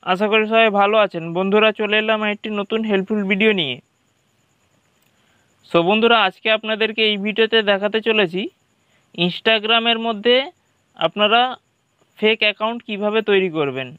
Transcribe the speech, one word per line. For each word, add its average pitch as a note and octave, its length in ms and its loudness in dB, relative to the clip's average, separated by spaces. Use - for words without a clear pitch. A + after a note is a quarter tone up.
আশা F#3+ 200 0
করি A3 200 2
সবাই A3+ 180 4
ভালো G3+ 240 2
আছেন। E3+ 200 -6
বন্ধুরা, G3+ 300 2
চলে G#3 220 0
এলাম A3 180 0
একটি G#3+ 140 -14
নতুন A3 200 -4
helpful G3+ 300 0
video G#3+ 300 2
নিয়ে। C3 160 -4
So E3+ 80 2
বন্ধুরা, A3+ 280 2
আজকে - 280 -6
আপনাদেরকে G#3+ 540 -4
এই G#3 140 -2
ভিডিওতে A3 340 0
দেখাতে G3+ 280 0
চলেছি G3 340 0
Instagram-এর A3+ 800 0
মধ্যে A#3 300 0
আপনারা G#3 340 2
fake A3 280 0
account A3 320 -4
কিভাবে G#3 320 -2
তৈরি F#3+ 280 2
করবেন C3+ 300 -4